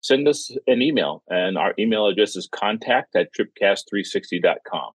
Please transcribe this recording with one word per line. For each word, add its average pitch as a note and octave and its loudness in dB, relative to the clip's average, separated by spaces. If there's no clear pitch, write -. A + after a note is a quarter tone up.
send C#3 2
us - 0
an B2 4
email. G2+ 0
And F#2 0
our F#2+ 0
email G#2+ 2
address G2+ 2
is F2+ -10
contact A2+ -2
at F2 2
tripcast - -2
three G2+ -4
sixty F2+ -6
dot E2+ 2
com. C#2+ -8